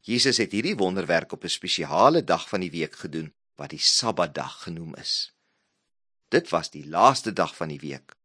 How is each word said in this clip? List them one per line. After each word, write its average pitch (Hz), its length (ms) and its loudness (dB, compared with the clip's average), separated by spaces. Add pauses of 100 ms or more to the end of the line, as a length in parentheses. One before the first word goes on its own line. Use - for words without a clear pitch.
Jesus 120 360 2
het 104 140 0
hierdie 110 240 0
wonderwerk 92 560 0
op - 120 -12
'n 87 60 -8
spesiale 92 720 2
dag - 260 0
van 101 100 -2
die 90 120 -4
week 78 240 -4
gedoen, 80 380 -8 (220)
wat 71 140 -12
die 78 100 -12
Sabbatdag 76 840 0
genoem 82 320 -10
is. - 380 -6 (960)
Dit - 200 2
was 82 200 -2
die 73 180 -14
laaste 107 460 4
dag 85 220 0
van 82 120 -6
die 73 120 -8
week. 69 460 -12